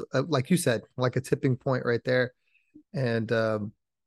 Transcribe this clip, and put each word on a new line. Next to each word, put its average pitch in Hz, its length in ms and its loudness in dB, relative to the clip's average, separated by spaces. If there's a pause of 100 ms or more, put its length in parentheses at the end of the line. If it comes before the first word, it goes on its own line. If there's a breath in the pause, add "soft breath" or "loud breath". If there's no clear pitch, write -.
(120)
uh, 135 140 2
like 139 240 0
you 180 60 6
said, 120 260 0 (140)
like, 127 180 0
a 127 60 0
tipping 131 360 0
point 127 300 -2
right 120 180 0
there. 127 280 0 (600 soft breath)
And, 117 380 -2
um, 110 420 0 (340)